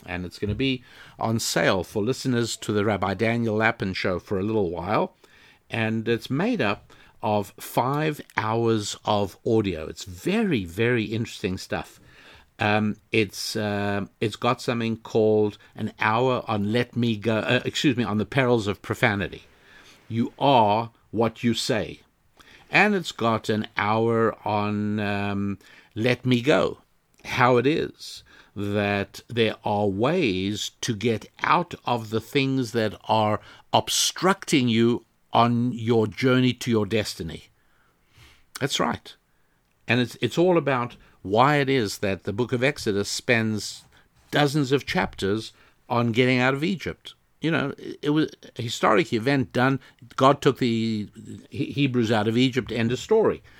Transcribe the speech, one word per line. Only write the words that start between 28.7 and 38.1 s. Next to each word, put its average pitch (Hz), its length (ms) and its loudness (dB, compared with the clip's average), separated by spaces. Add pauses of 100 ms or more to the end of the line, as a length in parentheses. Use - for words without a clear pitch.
there 113 380 0
are 104 220 0
ways 104 880 0 (100)
to 123 120 -2
get 107 360 -2 (120)
out 160 320 0 (120)
of 113 240 -4
the 110 100 0
things 135 520 0
that 110 220 0 (140)
are 107 320 2 (320)
obstructing - 960 2
you 113 380 4 (260)
on 120 400 4
your 113 340 2
journey 127 460 2
to - 180 -6
your 110 140 2
destiny. 95 600 -4 (1160)